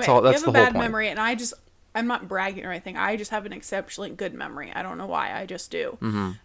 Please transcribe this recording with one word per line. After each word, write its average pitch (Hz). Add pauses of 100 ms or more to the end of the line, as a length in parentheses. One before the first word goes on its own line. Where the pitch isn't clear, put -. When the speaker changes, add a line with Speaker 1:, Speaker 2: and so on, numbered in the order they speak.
Speaker 1:
Anyway, -
Speaker 2:
all, 123
that's 131
Speaker 1:
you 320
have -
Speaker 2:
the -
Speaker 1:
a 262
Speaker 2:
whole 254
Speaker 1:
bad 240
Speaker 2:
point. 240
Speaker 1:
memory, 220
and 180
I 233
just, 233 (400)
I'm 226
not 240
bragging 190
or 185
anything. 180
I 196
just 208
have 208
an 202
exceptionally 190
good -
memory. 143
I -
don't 185
know 190
why. 151
I 196
just 185
do. -
Speaker 2:
Mm-hmm. 104 (120)